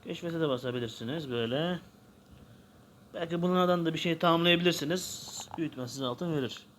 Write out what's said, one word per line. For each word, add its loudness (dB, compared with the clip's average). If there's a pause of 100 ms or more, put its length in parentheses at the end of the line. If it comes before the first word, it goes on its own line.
Keşfete -6
de 2
basabilirsiniz -4
böyle. 0 (1400)
Belki -4
bunlardan 4
da 0
bir -4
şey 0
tamamlayabilirsiniz. 2 (100)
Büyütme -4
size -8
altın -2
verir. -4 (120)